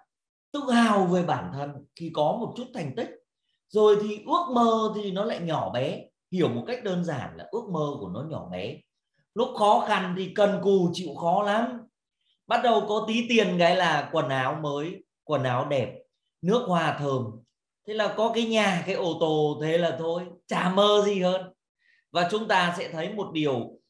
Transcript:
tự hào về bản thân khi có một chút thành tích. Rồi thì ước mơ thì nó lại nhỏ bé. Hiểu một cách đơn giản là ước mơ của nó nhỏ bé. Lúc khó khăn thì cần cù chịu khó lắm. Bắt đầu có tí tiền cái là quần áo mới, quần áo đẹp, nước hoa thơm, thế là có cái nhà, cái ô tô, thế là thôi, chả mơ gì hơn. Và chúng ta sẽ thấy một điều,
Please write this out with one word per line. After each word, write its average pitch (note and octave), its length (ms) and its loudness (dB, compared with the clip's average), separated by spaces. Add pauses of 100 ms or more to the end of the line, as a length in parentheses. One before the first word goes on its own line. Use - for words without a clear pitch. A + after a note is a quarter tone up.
(520)
tự C4+ 200 -4
hào A3 340 4
về F3 180 2
bản D3 300 -4
thân C#3+ 180 -8 (240)
khi E3 180 -10
có D#3 260 0
một G#3+ 180 -6
chút B3 160 -10
thành D3+ 220 -8
tích. - 140 -6 (600)
Rồi G#3+ 320 6
thì G#3+ 240 -6
ước D#4 280 0
mơ A3 420 4
thì G3+ 160 -6
nó F#3+ 120 -2
lại A3 160 -4
nhỏ D#3+ 300 -4
bé. C3 320 -4 (300)
Hiểu E3+ 180 2
một A#2 180 -4
cách B3 160 -6
đơn F3+ 200 -2
giản A2 340 -6
là E2 140 -16
ước A3+ 200 -6
mơ D3+ 160 -2 (120)
của G2 100 -10
nó A2+ 200 -8
nhỏ G#2+ 220 -10
bé. G2+ 260 -8 (560)
Lúc B3+ 240 0
khó G#3+ 300 4
khăn F#3 300 0
thì F#3 180 -6
cần G3 280 4
cù F#3 300 4
chịu F3 220 -8
khó F3 280 0
lắm. A3 380 -2 (680)
Bắt A#3 160 0
đầu A3+ 240 4
có G#3 200 0
tí A#3 220 0
tiền G3+ 300 4
cái F3 160 6
là E3 360 0
quần D3+ 180 0
áo C3+ 320 -2
mới, D3+ 420 -6 (200)
quần C#3 200 -2
áo B2+ 260 0
đẹp, C3 320 -2 (400)
nước A3+ 260 2
hoa D#3+ 320 0
thơm, C3+ 260 0 (600)
thế G#3 60 -6
là G#3 240 0
có A3 180 2
cái A#3 100 2
nhà, G#3 400 2
cái F#3+ 100 -2
ô E3 240 -2
tô, D3+ 420 2
thế D#3+ 160 2
là E3+ 220 0
thôi, E3 260 -4 (220)
chả F3 220 0
mơ G#3 360 6
gì G3+ 160 0
hơn. F3+ 320 0 (580)
Và F3 200 0
chúng G#3+ 160 -2
ta F3+ 300 2
sẽ - 140 -8
thấy E3 220 -6
một G3+ 200 -6
điều, C#3 460 -2 (100)